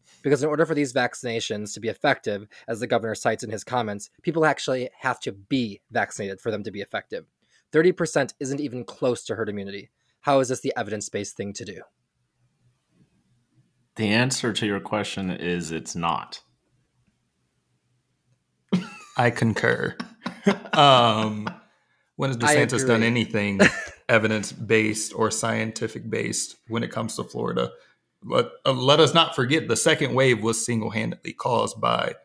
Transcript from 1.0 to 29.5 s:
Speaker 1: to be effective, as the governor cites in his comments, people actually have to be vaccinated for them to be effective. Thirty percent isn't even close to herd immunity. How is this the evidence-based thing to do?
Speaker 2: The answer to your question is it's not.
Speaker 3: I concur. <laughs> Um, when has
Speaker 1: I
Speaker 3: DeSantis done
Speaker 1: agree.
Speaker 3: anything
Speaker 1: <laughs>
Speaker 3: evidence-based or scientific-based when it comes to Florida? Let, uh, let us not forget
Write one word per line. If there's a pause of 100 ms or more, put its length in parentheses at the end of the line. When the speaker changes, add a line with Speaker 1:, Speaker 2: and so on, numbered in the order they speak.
Speaker 1:
to
be
effective, (200)
as
the
governor
cites
in
his
comments, (100)
people
actually
have
to
be
vaccinated
for
them
to
be
effective. (460)
Thirty
percent
isn't
even
close
to
herd
immunity. (300)
How
is
this
the
evidence-based
thing
to
do? (2250)
Speaker 2:
The
answer
to
your
question
is
it's
not. (2750)
Speaker 3:
I
concur. (480)
<laughs> (260)
Um, (640)
when
has
Speaker 1:
I
Speaker 3:
DeSantis
done
Speaker 1:
agree.
Speaker 3:
anything (240)
Speaker 1:
<laughs>
Speaker 3:
evidence-based
or
scientific-based (100)
when
it
comes
to
Florida? (520)
Let, (220)
uh,
let
us
not
forget